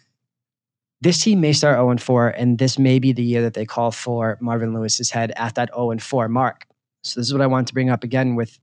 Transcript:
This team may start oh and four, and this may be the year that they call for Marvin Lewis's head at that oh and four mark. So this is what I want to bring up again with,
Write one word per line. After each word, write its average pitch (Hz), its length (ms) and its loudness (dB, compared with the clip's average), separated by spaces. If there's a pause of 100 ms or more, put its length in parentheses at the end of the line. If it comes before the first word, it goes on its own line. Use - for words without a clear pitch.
(1040)
This 170 200 2
team 202 180 4
may 151 120 4
start 143 260 2
oh 123 100 4
and 123 120 2
four, 120 280 2
and 120 300 0
this 131 200 0
may 131 200 6
be 131 140 2
the 120 100 -2
year 120 180 0
that 117 140 -2
they 107 100 -4
call 117 260 -2
for 113 500 -4
Marvin 117 340 -2
Lewis's 110 360 -4
head 113 260 -4
at 117 180 -6
that 120 180 -2
oh 120 180 -2
and 113 120 -6
four 120 260 -2
mark. 120 380 -2 (380)
So - 160 -8
this 120 60 -4
is 131 60 -4
what 135 80 0
I 135 60 2
want 127 220 0
to - 60 -10
bring 131 140 0
up 123 160 -2
again 127 300 0
with, 117 280 -6